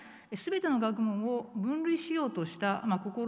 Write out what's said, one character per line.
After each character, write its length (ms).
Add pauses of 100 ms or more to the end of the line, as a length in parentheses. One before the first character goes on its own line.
(300)
え、 60
す 160
べ 80
て 80
の 120
学 220
問 240
を 300
分 280
類 140
し 160
よ 120
う 60
と 140
し 140
た、 260
ま 120
あ、 180
試 120